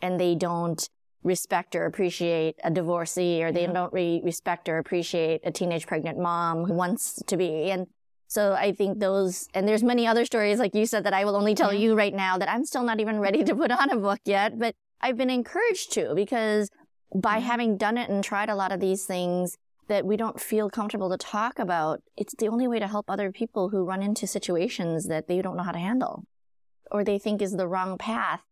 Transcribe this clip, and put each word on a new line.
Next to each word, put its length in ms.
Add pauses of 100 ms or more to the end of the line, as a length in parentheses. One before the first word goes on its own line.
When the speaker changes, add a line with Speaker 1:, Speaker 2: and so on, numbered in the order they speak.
Speaker 1:
And 180
they 160
don't 520 (360)
respect 520
or 100
appreciate 760
a 80
divorcee, 720
or 80
they 120
Speaker 2:
Yeah. 100
Speaker 1:
don't 200
re-, 300
respect 460
or 80
appreciate 680
a 80
teenage 360
pregnant 320
mom 460
who 80
wants 540
to 100
be. 340
And 160 (400)
so 260
I 180
think 280
those, 540
and 140
there's 160
many 240
other 180
stories, 340
like 160
you 100
said, 200
that 80
I 120
will 100
only 200
tell 180
Speaker 2:
Yeah. 60
Speaker 1:
you 160
right 180
now 240
that 120
I'm 160
still 180
not 160
even 200
ready 240
to 120
put 160
on 180
a 80
book 280
yet, 340
but 160 (260)
I've 160
been 120
encouraged 640
to, 220
because 540 (460)
by 220
Speaker 2:
Yeah. 80
Speaker 1:
having 320
done 200
it 120
and 140
tried 260
a 60
lot 160
of 80
these 260
things 520 (300)
that 180
we 120
don't 240
feel 280
comfortable 400
to 80
talk 420
about, 420 (160)
it's 180
the 140
only 180
way 120
to 80
help 220
other 220
people 380
who 160
run 180
into 240
situations 800
that 200
they 140
don't 140
know 80
how 80
to 80
handle 460 (680)
or 120
they 140
think 240
is 140
the 120
wrong 300
path. 440 (100)